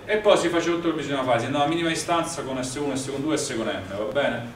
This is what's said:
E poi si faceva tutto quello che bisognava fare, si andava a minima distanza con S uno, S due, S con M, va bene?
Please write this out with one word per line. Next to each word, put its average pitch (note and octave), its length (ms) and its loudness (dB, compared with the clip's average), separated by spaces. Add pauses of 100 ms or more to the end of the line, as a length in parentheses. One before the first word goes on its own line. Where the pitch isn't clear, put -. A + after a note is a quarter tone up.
E G#3+ 140 0
poi G#3 200 6
si E3+ 100 2
faceva E3 280 2
tutto E3+ 60 -2
quello E3 140 0
che - 60 -4
bisognava C3+ 220 -2
fare, A#2+ 160 4
si B2 60 -2
andava C#3+ 180 2
a D3 40 2
minima E3+ 200 2
distanza D#3+ 540 0
con C3 200 -4
S C3 140 -6
uno, C#3+ 180 -2
S - 220 -4
due, D3+ 200 0
S - 200 -4
con A2 100 -2
M, F#2+ 300 -6
va G#2+ 80 -4
bene? A#2+ 520 -2